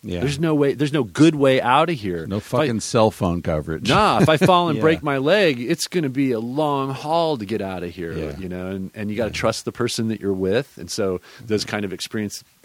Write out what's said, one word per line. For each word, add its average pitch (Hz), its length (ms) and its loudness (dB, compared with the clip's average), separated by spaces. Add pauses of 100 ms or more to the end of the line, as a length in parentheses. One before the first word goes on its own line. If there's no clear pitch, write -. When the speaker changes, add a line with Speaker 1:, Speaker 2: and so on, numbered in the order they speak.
Speaker 1:
Yeah. 90 140 -6
Speaker 2:
There's 139 180 -2
no 160 160 0
way, 143 200 2
there's 139 180 -2
no 139 140 0
good 151 280 4
way 135 280 4
out 143 280 4
of 170 60 -2
here. 90 320 -6
Speaker 1:
No 98 100 -4
Speaker 2:
If - 160 -6
I 147 140 2
Speaker 1:
fucking 110 140 -2
cell 110 280 4
phone 87 320 0
coverage. 80 460 -4
Speaker 2:
Nah, 165 340 4
if 156 60 6
I 156 80 6
fall 175 320 4
and 151 80 0
Speaker 1:
<laughs> 110 40 -2
Yeah. - 20 0
Speaker 2:
break 160 200 4
my 143 160 0
leg, 151 440 2
it's 143 260 -4
gonna 160 220 -2
be 131 240 0
a 113 80 -2
long 135 500 -2
haul 156 460 0
to 120 80 -6
get 107 160 -4
out 92 220 -6
of 85 80 -8
here," 85 200 -8
Speaker 1:
Yeah. 78 260 -8
Speaker 2:
you 92 120 -10
know, 90 180 -8
and, 95 260 -8
and 104 160 -8
you 107 60 -6
gotta 110 140 -2
Speaker 1:
Yeah. 95 100 -10
Speaker 2:
trust - 240 -2
the 117 80 -4
person 117 380 -2
that 110 100 -4
you're 98 140 -2
with. 95 440 -2
And 90 140 -12
so 95 300 -2 (260)
those 107 160 -2
kind 104 220 -4
of 92 80 -6
experience 104 500 -8 (220)